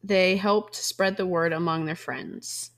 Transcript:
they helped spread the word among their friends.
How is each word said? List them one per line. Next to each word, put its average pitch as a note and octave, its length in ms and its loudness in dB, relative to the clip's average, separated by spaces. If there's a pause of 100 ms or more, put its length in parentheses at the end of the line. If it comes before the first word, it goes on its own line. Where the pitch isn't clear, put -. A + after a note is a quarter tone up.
they F#3+ 320 4
helped G#3 400 2
spread F#3+ 420 0
the G3 80 -2
word E3+ 280 0
among D#3+ 320 0
their D#3 100 -4
friends. - 840 -10